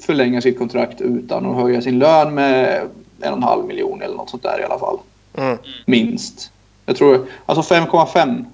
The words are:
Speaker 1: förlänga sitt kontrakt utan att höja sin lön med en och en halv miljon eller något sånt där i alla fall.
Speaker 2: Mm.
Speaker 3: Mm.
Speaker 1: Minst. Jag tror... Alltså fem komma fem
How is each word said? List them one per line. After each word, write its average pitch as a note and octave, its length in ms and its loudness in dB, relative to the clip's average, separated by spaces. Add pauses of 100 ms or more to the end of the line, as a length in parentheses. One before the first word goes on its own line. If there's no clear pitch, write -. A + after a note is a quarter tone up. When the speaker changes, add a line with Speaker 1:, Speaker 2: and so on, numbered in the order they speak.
Speaker 1:
förlänga B2 360 0
sitt B2+ 160 0
kontrakt A#2+ 440 -4
utan B2 440 -4
att B2 100 -4
höja B2 260 0
sin B2+ 180 0
lön D3+ 340 4
med C#3 480 2 (400)
en D2 100 -4
och C3 60 -6
en - 60 -2
halv - 220 0
miljon - 360 -6
eller - 140 -10
något - 140 -12
sånt - 140 -12
där - 180 -4
i - 20 -4
alla - 160 -4
fall. - 200 -4 (340)
Speaker 2:
Mm. C3+ 160 -4
Speaker 3:
Mm. A#2+ 100 -2 (260)
Speaker 1:
Minst. - 680 -2 (340)
Jag - 100 -4
tror... C3+ 320 4 (180)
Alltså D#3 180 0
fem E3 240 2
komma E3 180 4
fem C#3 480 0